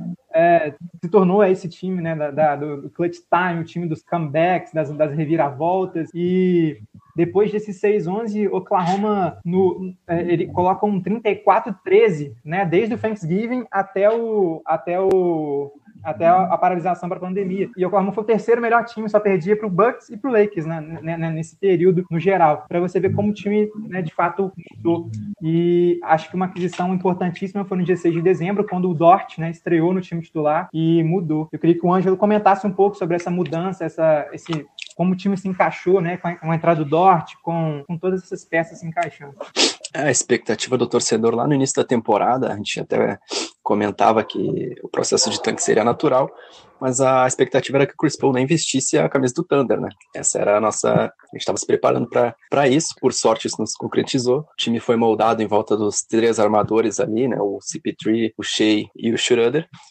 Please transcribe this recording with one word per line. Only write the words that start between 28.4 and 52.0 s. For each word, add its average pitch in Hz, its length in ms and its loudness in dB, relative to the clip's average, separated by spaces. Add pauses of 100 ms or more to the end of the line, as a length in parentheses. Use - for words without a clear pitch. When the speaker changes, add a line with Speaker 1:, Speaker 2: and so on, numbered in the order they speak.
Speaker 1:
quando 180 240 -2
o 175 40 -2
Dort, 170 440 4
né, 165 120 -6
estreou 170 420 0
no 190 80 0
time 170 220 -8
titular 160 500 -2
e 165 320 2
mudou. 156 480 -2
Eu 156 60 -8
queria 170 200 4
que 180 80 -2
o 175 60 4
Ângelo 185 240 2
comentasse 208 500 2
um 196 60 0
pouco 196 240 2
sobre 175 180 -2
essa 175 160 -4
mudança, 175 540 -4
essa, 156 480 0
esse, 151 340 -8 (300)
como 180 160 2
o 185 40 -2
time 196 200 -2
se 190 100 -8
encaixou, 185 540 0
né, 175 160 -2
com 175 120 -6
a, 175 60 -4
com 160 160 -6
a 165 60 2
entrada 160 260 2
do 139 80 -4
Dort, 170 520 4
com, 160 440 -4
com 170 100 -6
todas 185 280 -2
essas - 200 -12
peças 165 360 -4
se 170 60 -12
encaixando. 151 480 -8 (600)
Speaker 2:
É, 160 100 -2
a 147 60 2
expectativa 120 680 0
do 120 80 0
torcedor 117 480 0
lá 120 120 0
no 147 80 4
início 135 220 0
da 131 80 2
temporada, 113 680 0
a 101 40 -8
gente - 240 -6
até 113 380 -2 (440)
comentava 104 600 2
que - 580 -6
o - 60 -14
processo - 400 0
de 104 140 -6
tanque - 200 -4
seria 107 220 2
natural, 127 460 2 (520)
mas 131 180 -2
a 131 280 4
expectativa 131 500 0
era 139 80 4
que - 80 -6
o - 20 -20
Chris 151 200 0
Paul 135 160 0
nem 127 120 2
vestisse 151 540 0
a 156 100 2
camisa 131 280 0
do 170 80 -2
Thunder, 110 360 0
né? 95 80 -6 (240)
Essa - 280 -4
era 104 160 2
a 107 40 2
nossa, 110 300 0
a - 420 -2
gente - 140 -12
tava 98 100 -2
se - 80 -6
preparando 127 440 0